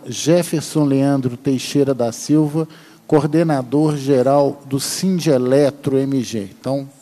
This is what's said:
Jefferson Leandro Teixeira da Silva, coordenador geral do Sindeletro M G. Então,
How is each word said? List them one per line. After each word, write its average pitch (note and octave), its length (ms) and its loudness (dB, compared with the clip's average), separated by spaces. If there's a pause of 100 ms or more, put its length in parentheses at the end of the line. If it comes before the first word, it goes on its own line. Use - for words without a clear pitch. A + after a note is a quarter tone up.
Jefferson D#3 800 0
Leandro C3+ 500 0
Teixeira C3+ 560 0
da A#2 200 -2
Silva, D3+ 560 0 (400)
coordenador D3+ 880 2
geral C3+ 720 2
do C3+ 120 -4
Sindeletro C#3 1160 0
M C3+ 240 0
G. G2+ 360 -8
Então, C3+ 300 -6 (140)